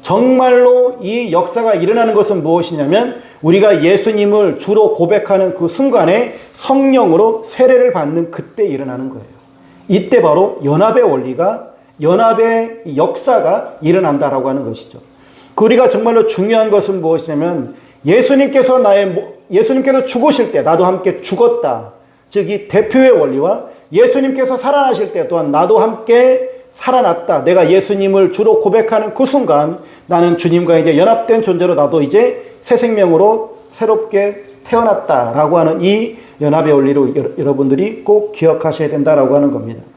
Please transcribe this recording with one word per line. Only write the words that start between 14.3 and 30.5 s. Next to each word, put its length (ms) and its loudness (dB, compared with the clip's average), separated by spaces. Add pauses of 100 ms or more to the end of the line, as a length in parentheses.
하는 180 -4
것이죠. 340 -14 (560)
그 100 2
우리가 240 4
정말로 380 0
중요한 420 0
것은 320 -2
무엇이냐면 720 -4 (320)
예수님께서 720 2
나의 300 2
모-, 260 -8 (160)
예수님께서 560 0
죽으실 460 0
때 100 -2
나도 240 2
함께 360 -2
죽었다. 720 -2 (360)
즉 200 -4
이 180 -8
대표의 440 2
원리와 540 0 (260)
예수님께서 680 0
살아나실 560 -2
때 140 -4
또한 240 -2
나도 280 2
함께 720 2 (240)
살아났다. 680 -2
내가 260 4
예수님을 600 2
주로 260 2
고백하는 540 0
그 120 0
순간 540 0 (280)
나는 300 2
주님과 420 2